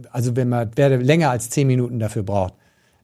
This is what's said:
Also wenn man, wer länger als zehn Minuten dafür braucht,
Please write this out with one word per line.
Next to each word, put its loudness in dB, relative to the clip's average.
Also -2
wenn 0
man, -2
wer 4
länger 2
als -4
zehn 0
Minuten 0
dafür -4
braucht, -2